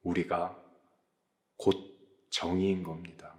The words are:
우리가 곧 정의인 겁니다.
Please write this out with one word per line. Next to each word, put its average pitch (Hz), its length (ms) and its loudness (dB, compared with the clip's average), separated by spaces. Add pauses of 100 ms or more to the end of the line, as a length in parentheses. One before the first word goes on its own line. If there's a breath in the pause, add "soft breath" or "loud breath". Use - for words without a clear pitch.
우리가 87 600 0 (920)
곧 - 180 4 (540)
정의인 92 540 2
겁니다. 82 560 -12